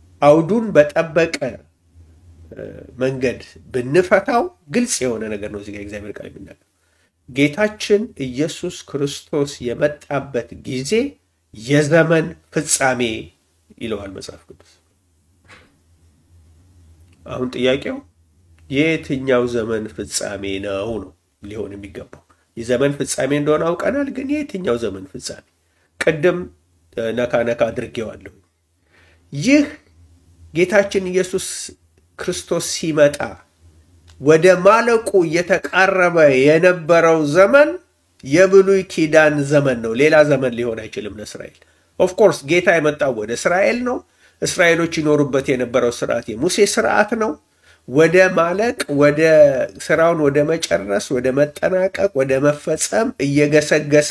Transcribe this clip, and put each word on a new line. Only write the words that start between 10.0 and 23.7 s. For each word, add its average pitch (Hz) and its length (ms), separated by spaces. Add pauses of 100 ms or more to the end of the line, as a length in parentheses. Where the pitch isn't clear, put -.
ጊዜ 135 300 (640)
የዘመን 151 720 (240)
ፍጻሜ 135 500 (760)
ይለዋል 101 340
መጽሐፍ 90 320
ቅዱስ። - 280 (2500)
አሁን 123 240
ጥያቄው 127 460 (760)
የትኛው 135 760
ዘመን 113 420
ፍጻሜ 101 540 (160)
ነው 101 380
ነው 92 140 (300)
ሊሆን 98 300
የሚገባው። 98 500 (340)
የዘመን 123 380
ፍጻሜ 131 400
እንደሆነ 151 300
አውቀናል፣ 254 460